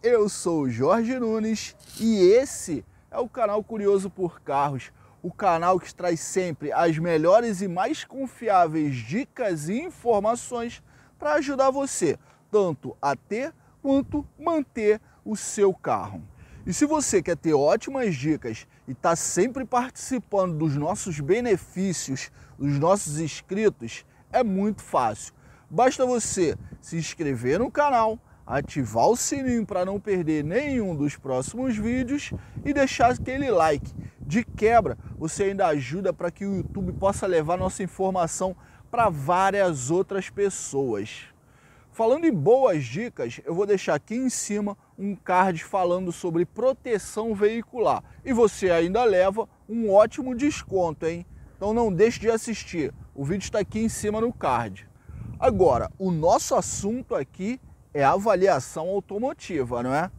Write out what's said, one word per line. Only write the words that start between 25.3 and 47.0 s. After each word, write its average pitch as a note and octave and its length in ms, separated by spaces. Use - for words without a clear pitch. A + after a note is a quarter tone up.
Basta B3+ 380
você G3 500
se - 160
inscrever C#3+ 640
no B3+ 140
canal, A#3+ 480
ativar B2+ 640
o A#3 80
sininho B3+ 500
pra F#3 180
não G3 140
perder E3 460
nenhum A3 500
dos C#3+ 220
próximos E3+ 600
vídeos B3 560
e C#4+ 80
deixar C4+ 380
aquele C4 400
like. D#3+ 420
De G3 240
quebra, G#3+ 520
você D#3+ 240
ainda G3 240
ajuda D#3 460
pra F3 180
que G3 160
o G3 80
YouTube F3+ 380
possa G3 340
levar E3+ 320
nossa F#3 240
informação F#3 720
pra A#3 160
várias F3 840
outras F#3 400
pessoas. C3+ 920
Falando C4 360
em D#4+ 60
boas F#3+ 520
dicas, B2+ 600
eu D#3 80
vou G3 140
deixar F#3+ 300
aqui F3 180
em C4 140
cima G#3 500
um G3 200
card F#3 480
falando F3+ 480
sobre E3+ 320
proteção A3+ 880